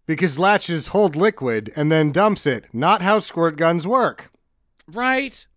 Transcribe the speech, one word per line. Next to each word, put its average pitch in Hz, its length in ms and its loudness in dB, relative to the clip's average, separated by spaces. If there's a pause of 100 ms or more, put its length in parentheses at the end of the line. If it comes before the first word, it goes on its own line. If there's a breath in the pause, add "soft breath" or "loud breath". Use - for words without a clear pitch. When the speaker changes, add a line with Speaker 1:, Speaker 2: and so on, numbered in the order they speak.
Speaker 1:
because 156 320 -2
latches 180 500 0
hold 185 280 0
liquid 127 580 0
and 151 160 0
then 156 220 2
dumps 196 340 2
it. 123 280 -4
Not 165 260 2
how 202 180 2
squirt 165 380 -2
guns 165 300 0
work. 233 440 -2 (560)
Speaker 2:
Right. 254 600 -4 (100)